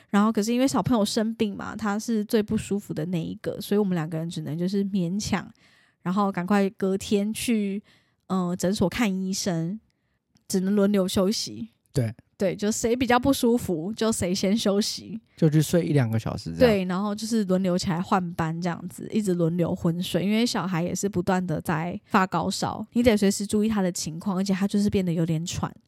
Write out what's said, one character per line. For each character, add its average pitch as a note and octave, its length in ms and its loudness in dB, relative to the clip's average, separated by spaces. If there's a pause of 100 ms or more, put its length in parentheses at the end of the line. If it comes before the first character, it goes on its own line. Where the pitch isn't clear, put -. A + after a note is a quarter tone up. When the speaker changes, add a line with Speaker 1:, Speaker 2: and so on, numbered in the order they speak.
(100)
Speaker 1:
然 G3+ 120 4
后 A3 80 4
可 A3 120 0
是 A3 100 0
因 A#3+ 80 2
为 C4+ 80 4
小 C4 140 0
朋 B3 160 2
友 G3+ 40 4
生 A3 340 0
病 G3+ 200 -2
嘛， - 180 -10
他 G#3 240 -2
是 G#3+ 240 -2
最 G#3+ 200 2
不 G#3+ 120 -2
舒 G3+ 240 -2
服 - 140 -8
的 D#3 140 -4
那 F3 180 -2
一 F3+ 120 -8
个， - 260 -8
所 - 120 -2
以 G3+ 40 4
我 G#3+ 60 2
们 F#3 100 0
两 D#3+ 160 -2
个 D#3+ 80 -4
人 E3 100 -4
只 D#3 140 -8
能 D3+ 160 -6
就 F3 100 0
是 G3 160 0
勉 F#3+ 340 -2
强， G#3 320 -4 (520)
然 F3+ 120 -2
后 G3+ 160 2
赶 F3+ 160 -4
快 G3 240 2
隔 F#3+ 260 -2
天 G#3 380 -2
去， G#3 480 -2 (460)
呃， F3+ 280 0
诊 F#3 160 0
所 G3+ 160 0
看 G#3 240 0
医 F#3+ 200 -4
生， F3 480 -2 (640)
只 F#3+ 140 0
能 F#3+ 160 0
轮 G3+ 160 4
流 F#3+ 160 2
休 F#3+ 200 2
息。 A3 420 -6 (220)
Speaker 2:
对。 A2+ 220 -2 (240)
Speaker 1:
对， F3+ 160 0
就 G#3 160 -2
谁 A3+ 240 0
比 B3+ 120 0
较 A#3+ 120 4
不 B3+ 140 4
舒 A#3+ 240 4
服， F3+ 380 -4
就 A3 180 0
谁 F3+ 220 -2
先 F#3+ 200 2
休 G#3 240 2
息。 G3+ 400 -4 (200)
Speaker 2:
就 E3 100 6
去 D3+ 140 6
睡 E3 240 2
一 D#3+ 80 0
两 B2+ 140 4
个 A2 100 0
小 - 180 -4
时 - 160 -8
这 B3+ 140 6
样。 G#3+ 100 4
Speaker 1:
对， F#3+ 80 0
然 F#3 180 -2
后 G#3 120 -4
就 G#3+ 120 -8
是 A3 180 0
轮 F#3 180 2
流 F#3 160 2
起 - 100 -2
来 E3 100 0
换 F#3+ 240 0 (120)
班 E3 260 -4
这 F3+ 80 -4
样 E3+ 220 -6
子， - 200 -12
一 A3 120 0
直 F#3+ 100 0
轮 E3+ 240 2
流 F3 180 2
昏 F3 280 -2
睡， F3 200 0
因 G3 80 0
为 A3 140 2
小 A3+ 220 -2
孩 F3 160 0
也 F3 120 -2
是 G3 140 -2
不 F3+ 140 -2
断 F#3 240 2
的 D#3+ 160 -2
在 F3 420 -4
发 F#3+ 220 2
高 F3+ 240 -2
烧， - 420 -4
你 A#3 100 2
得 A#3 140 6
随 G3 140 4
时 G3+ 160 -4
注 G#3 180 0
意 A3 60 0
他 G#3+ 100 0
的 F#3 100 2
情 E3 300 -8
况， F#3+ 160 -2
而 F#3+ 80 0
且 G3+ 80 -2
他 F#3+ 160 0
就 G3+ 100 0
是 G3+ 120 2
变 G3 120 2
得 F3+ 80 0
有 E3 140 2
点 E3 220 0
喘。 - 280 -6 (140)